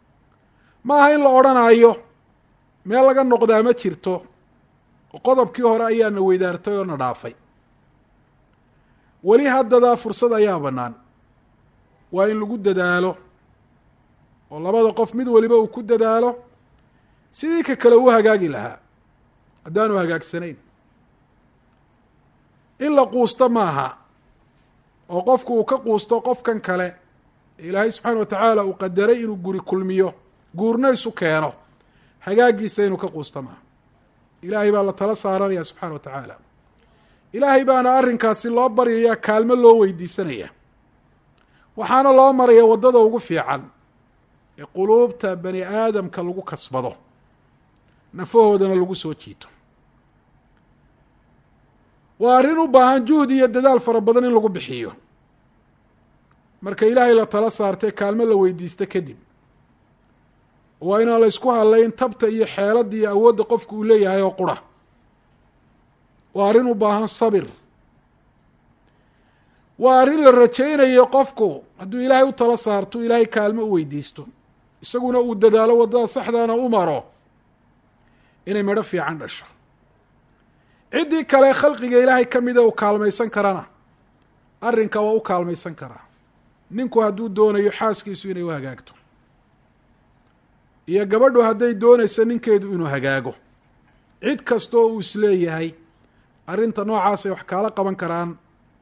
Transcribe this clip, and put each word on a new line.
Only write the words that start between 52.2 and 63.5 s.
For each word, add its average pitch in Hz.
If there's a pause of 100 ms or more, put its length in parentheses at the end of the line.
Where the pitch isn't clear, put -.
Waa 247
arrin 302
u 330
baahan 254
juhdi 277
iyo 254
dadaal 254
fara 226
badan 233
in 247
lagu 220
bixiyo. 127 (1700)
Marka 196
Ilaahay 247
la 220
tala 214
saartay, 196
kaalmo 208
la 220
weydiisto 185
kadib, 156 (1600)
waa 202
inaan 233
la 226
isku 220
hadlayn 226
tabta 233
iyo 220
xeeladda 208
iyo 214
awoodda 208
qofku 208